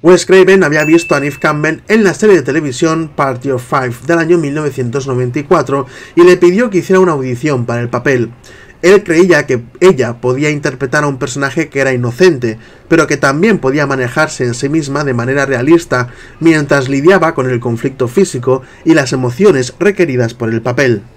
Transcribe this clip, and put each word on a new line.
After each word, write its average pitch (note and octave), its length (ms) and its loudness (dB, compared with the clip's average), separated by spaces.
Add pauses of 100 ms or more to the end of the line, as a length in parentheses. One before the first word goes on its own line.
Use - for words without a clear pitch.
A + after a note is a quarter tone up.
Wes F3 260 4
Craven F#3+ 360 6
había D3+ 220 0
visto D#3+ 320 2
a C#3 40 0
Neve C#3+ 200 -6
Campbell D#3 480 -2
en G#3+ 160 2
la F3 100 0
serie G#3 220 4
de D3 60 2
televisión D#3 720 -2
Party C3+ 360 -4
of B2 180 -4
Five B2+ 280 -2 (100)
del E3+ 140 0
año E3 180 2
mil C#3+ 160 -4
novecientos C3+ 540 -4
noventa B2+ 320 -4
y - 20 -8
cuatro C#3 440 -2 (280)
y E3+ 80 4
le F3+ 140 6
pidió F#3 340 2
que F#3+ 80 -2
hiciera F#3+ 220 2
una F3+ 120 2
audición C3 540 -4
para A#2+ 140 -4
el A#2+ 80 -6
papel. A#2+ 440 -2 (480)
Él F#3 220 4
creía E3+ 420 2
que A#2+ 200 -4 (160)
ella B2+ 400 2
podía C3 300 -2
interpretar C#3+ 520 -4
a D3 60 0
un C3+ 100 -6
personaje C#3 500 -6
que C#3 120 -6
era C3+ 120 0
inocente, B2 680 0 (280)
pero E3 220 2
que D3 80 -2
también D#3+ 420 0
podía C#3 300 -2
manejarse C3+ 560 -4
en A#2+ 100 -4
sí C#3 140 -6
misma C#3+ 340 -4
de C#3 120 -2
manera C3 320 -2
realista C3 640 0 (280)
mientras D3 500 2
lidiaba D#3+ 460 2
con B2+ 160 -2
el B2 80 -2
conflicto A#2+ 480 -4
físico C3 560 -2 (220)
y E3 100 4
las C#3 180 0
emociones C3 680 0
requeridas D3 520 0
por A#2 180 -6
el A2+ 120 -4
papel. B2 400 0 (140)